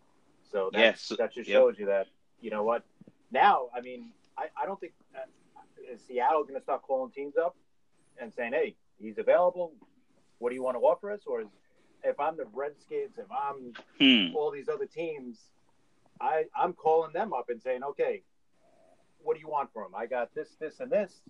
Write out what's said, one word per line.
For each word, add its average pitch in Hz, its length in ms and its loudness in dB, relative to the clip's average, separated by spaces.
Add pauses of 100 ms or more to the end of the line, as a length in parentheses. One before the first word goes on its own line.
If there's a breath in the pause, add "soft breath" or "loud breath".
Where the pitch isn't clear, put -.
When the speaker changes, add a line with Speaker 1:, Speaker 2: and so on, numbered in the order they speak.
(520)
Speaker 1:
So 98 200 0
that's, 107 380 4
Speaker 2:
Yes. 107 80 -4
Speaker 1:
that 113 160 0
just 110 140 -12
Speaker 2:
Yep. 101 100 4
Speaker 1:
shows 120 200 6
you 104 80 -6
that, 98 200 0 (340)
you 113 100 -10
know 107 120 -2
what? 117 200 0 (480)
Now, 139 440 4
I 127 60 -6
mean, 120 320 -12 (240)
I, - 120 -6 (140)
I 151 40 -4
don't 196 120 -6
think, - 140 -14 (220)
uh, 135 60 -12 (680)
is 117 120 -16
Seattle 131 420 0
gonna 139 160 -10
start 139 220 -4
calling 131 280 -2
teams 143 260 -6
up 170 200 0 (640)
and 113 120 -12
saying, 117 200 -4
"Hey, 143 220 0 (260)
he's 107 180 -12
available. 170 540 4 (640)
What 117 100 -2
do 123 80 -4
you 131 60 -6
wanna 127 160 0
offer 160 340 4
us?" 208 140 -8
Or 120 160 -4
is, 107 60 -12 (540)
if 131 160 0
I'm 151 180 0
the 139 100 -6
Redskins, 143 720 -8
if 110 120 -14
I'm 131 440 -6 (240)
Speaker 2:
Hmm. 120 360 6
Speaker 1:
all 151 160 0
these 143 180 -10
other 151 180 -2
teams, 160 640 -10 (720)
I, 156 260 0 (100)
I'm 175 160 0
calling 160 400 2
them 180 200 -2
up 127 160 -4
and 117 140 -6
saying, 127 220 -4
"Okay, 139 380 -2 (1000)
what 156 120 0
do 156 60 -14
you 156 80 -18
want 139 240 -4
for 110 120 -10
him? 92 100 -14
I 110 120 -6
got 120 280 -4
this, 151 240 -10
this, 151 220 -10
and 127 100 -8
this. 190 400 -2